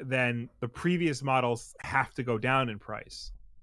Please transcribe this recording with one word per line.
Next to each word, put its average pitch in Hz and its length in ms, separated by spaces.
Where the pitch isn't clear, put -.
then 123 480
the 123 80
previous 165 540
models 127 600
have 131 340
to 131 80
go 120 140
down 127 320
in 104 100
price. - 520